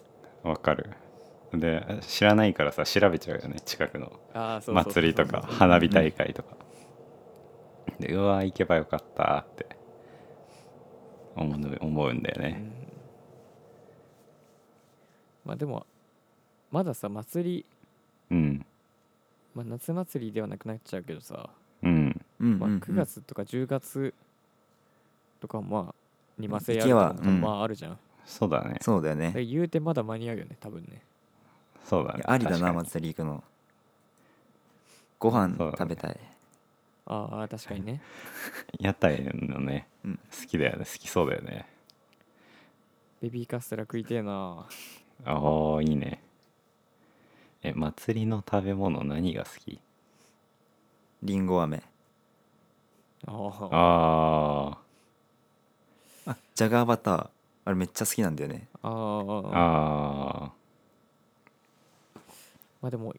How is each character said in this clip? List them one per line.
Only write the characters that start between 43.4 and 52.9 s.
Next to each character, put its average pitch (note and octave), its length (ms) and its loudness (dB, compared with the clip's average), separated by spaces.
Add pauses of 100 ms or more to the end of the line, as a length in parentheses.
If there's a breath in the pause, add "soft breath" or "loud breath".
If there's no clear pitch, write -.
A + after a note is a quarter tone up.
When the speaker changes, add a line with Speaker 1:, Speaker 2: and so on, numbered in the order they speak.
Speaker 2:
ー A#2 40 -8
カ B2 140 -6
ス - 100 -16
テ A2 60 -6
ラ G#2+ 60 -8
食 A#2 160 -8
い A2 60 -6
て A#2 100 -4
え A#2 80 -2
な。 F#2+ 440 -8 (580 loud breath)
Speaker 1:
あ D2 100 -2
ー、 D#2 540 2
い D#2 40 2
い D2+ 40 2
ね。 - 260 -6 (1400 soft breath)
え、 D2+ 100 -4
祭 D#2 480 -2
り A2 60 0
の A2 220 0
食 G2+ 160 0
べ G2 100 0
物 F#2+ 300 0
何 D#2+ 300 -2
が - 100 -6
好 - 140 -14
き？ - 220 -16 (1400 soft breath)
Speaker 3:
り G2 160 -2
ん F#2+ 80 0
ご F2+ 160 2
飴。 D2+ 200 -2 (1400)